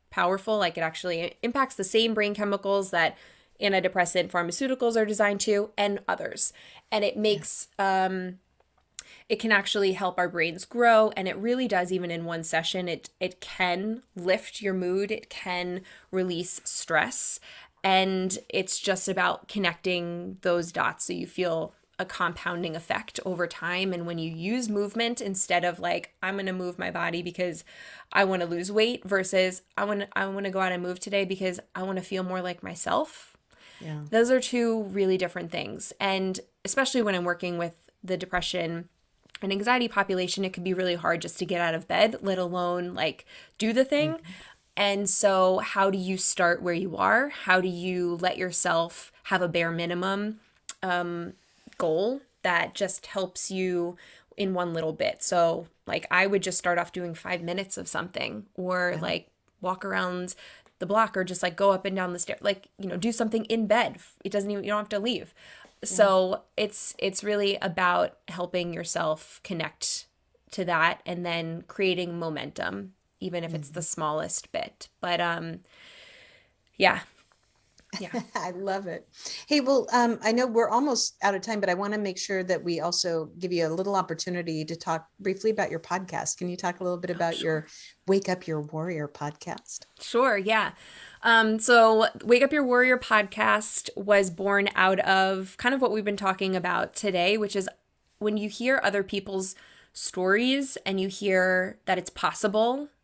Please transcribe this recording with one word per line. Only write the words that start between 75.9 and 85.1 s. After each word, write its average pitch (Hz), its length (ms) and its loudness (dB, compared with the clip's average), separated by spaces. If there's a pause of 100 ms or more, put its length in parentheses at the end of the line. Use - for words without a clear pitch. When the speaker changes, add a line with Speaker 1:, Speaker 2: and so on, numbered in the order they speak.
Speaker 1:
yeah. 180 240 4 (960)
Yeah. 190 120 -10 (120)
Speaker 2:
<laughs> - 120 -10
I 180 160 -4
love 196 340 -4
it. 165 220 -10 (400)
Hey, 294 140 4
well, 262 320 4
um, 233 280 4
I 214 120 2
know 247 120 4
we're 233 240 4
almost 247 540 2
out 196 100 4
of 190 80 -2
time, 214 180 -4
but 190 100 0
I 180 40 4
wanna 202 240 -2
make 196 220 -2
sure 190 240 -2
that 180 200 0
we 170 180 -2
also 165 580 -2
give 175 140 -4
you 170 120 2
a 156 40 2
little 190 260 -2
opportunity 170 680 -2
to 165 100 -8
talk 160 320 -4 (120)